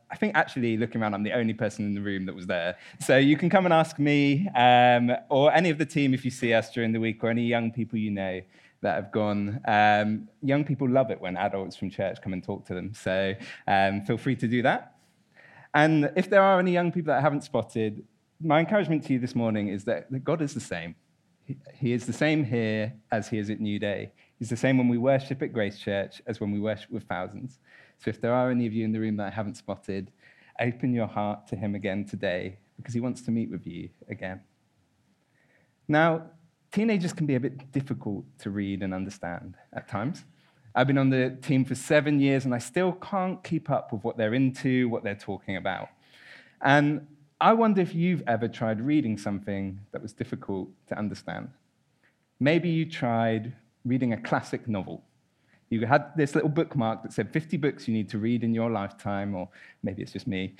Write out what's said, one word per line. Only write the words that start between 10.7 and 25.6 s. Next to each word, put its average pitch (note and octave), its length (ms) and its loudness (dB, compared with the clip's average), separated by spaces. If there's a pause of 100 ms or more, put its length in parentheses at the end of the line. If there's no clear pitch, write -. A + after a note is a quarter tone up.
love B2+ 220 4
it - 80 -4
when F#2 160 -4
adults F#2+ 400 -4
from F#2+ 140 -6
church - 320 -4
come F#2+ 100 -8
and F#2 100 -6
talk - 260 -8
to G2 60 -6
them. F#2 200 -8
So, F#2+ 400 -2 (340)
um, G2 380 2
feel A#2 120 0
free B2+ 200 -2
to A#2+ 100 -2
do A#2+ 140 2
that. D#3 340 0 (760)
And D3+ 420 6
if F#3 140 0
there G3 120 8
are G3 160 6
any F3+ 140 2
young F3 220 2
people D3+ 180 -2
that C3 60 4
I C#3 40 2
haven't C#3+ 220 0
spotted, A2 640 -2 (340)
my D#3+ 220 4
encouragement E3 460 0
to C3+ 60 0
you B2+ 60 2
this A#2+ 160 -6
morning G#2+ 320 0
is G2 160 -6
that, G#2+ 260 -4
that C3 140 -6
God D#3+ 180 -2
is C#3+ 120 -4
the A#2 80 -6
same. E2+ 340 -8 (480)
He, C3+ 140 -12 (160)
he A#2 180 -2
is B2 140 -2
the A#2 80 -4
same D3+ 320 2
here A2 480 -2 (180)
as G#2+ 160 -2
he A2 120 -4
is G2+ 100 -4
at G#2+ 100 -4
New G#2 180 -2
Day. G#2 360 -4 (240)
He's A2 140 -8
the A#2 60 -4
same C3 200 4
when B2 100 4
we A#2+ 120 2
worship C3+ 420 0
at C#3 100 -4
Grace G2+ 280 -4